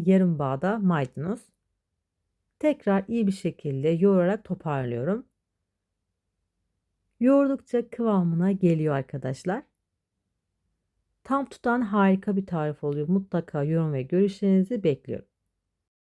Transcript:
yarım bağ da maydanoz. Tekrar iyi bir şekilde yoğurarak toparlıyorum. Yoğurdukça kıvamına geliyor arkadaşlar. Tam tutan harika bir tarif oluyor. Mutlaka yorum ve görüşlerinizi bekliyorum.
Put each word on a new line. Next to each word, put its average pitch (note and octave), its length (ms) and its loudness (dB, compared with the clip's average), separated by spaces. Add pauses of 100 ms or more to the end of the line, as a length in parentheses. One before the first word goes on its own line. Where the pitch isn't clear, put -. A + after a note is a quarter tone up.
yarım F#3 340 4
bağ C3+ 220 -2
da G#3 180 -2
maydanoz. E3+ 600 -2 (1200)
Tekrar G#3 480 0
iyi A3+ 200 0
bir G3 40 0
şekilde D3 580 -4
yoğurarak F#3 540 2
toparlıyorum. C#3 800 -4 (2000)
Yoğurdukça C4+ 680 2
kıvamına F#3 640 0
geliyor E3 440 0
arkadaşlar. C3+ 680 -6 (1600)
Tam C4+ 220 -4
tutan B3 360 -4
harika G3 540 2
bir G3 100 -2
tarif D3+ 380 -4
oluyor. D3 240 -4
Mutlaka F3 560 -2
yorum D#3+ 300 0
ve C3 80 -2
görüşlerinizi F#3+ 800 0
bekliyorum. C3+ 420 -4 (760)